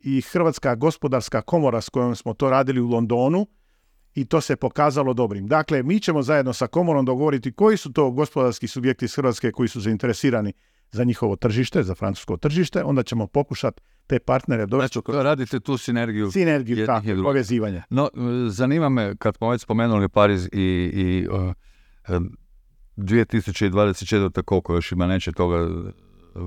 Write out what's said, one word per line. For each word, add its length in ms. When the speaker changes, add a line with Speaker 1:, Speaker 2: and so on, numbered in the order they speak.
Speaker 1:
i 180
Hrvatska 540
gospodarska 640
komora 400
s 80
kojom 260
smo 180
to 160
radili 320
u 60
Londonu 600
i 100
to 160
se 140
pokazalo 580
dobrim. 340
Dakle, 360
mi 160
ćemo 220
zajedno 320
sa 140
komorom 380
dogovoriti 460
koji 260
su 160
to 180
gospodarski 560
subjekti 380
iz 100
Hrvatske 360
koji 180
su 120
zainteresirani 720
za 120
njihovo 320
tržište, 480
za 120
francusko 420
tržište, 460
onda 200
ćemo 240
pokušati 540
te 120
partnere 460
dovesti 400
Speaker 2:
Znači, 180
radite 360
tu 180
sinergiju 540
Speaker 1:
sinergiju, 460
Speaker 2:
jednih 100
Speaker 1:
tako, 180
Speaker 2:
i 20
drugih. 160
Speaker 1:
povezivanja. 640
Speaker 2:
No, 200
zanima 400
me, 260
kad 200
smo 140
već 120
spomenuli 480
Pariz 360
i, 40
i, 400
e, 200
e, 60
dvije 300
tisuće 440
dvadeset 380
četvrte, 360
koliko 320
još 160
ima, 160
neće 240
toga, 260
e, 320